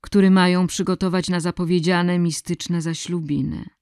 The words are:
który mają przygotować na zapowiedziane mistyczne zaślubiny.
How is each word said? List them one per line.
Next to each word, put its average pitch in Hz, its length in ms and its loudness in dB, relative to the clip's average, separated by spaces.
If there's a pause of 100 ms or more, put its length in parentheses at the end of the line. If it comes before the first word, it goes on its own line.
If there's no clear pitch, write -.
który 190 300 4
mają 180 360 4
przygotować 180 600 -2
na 180 100 0
zapowiedziane 175 800 0
mistyczne 170 600 -4
zaślubiny. 160 880 -6 (120)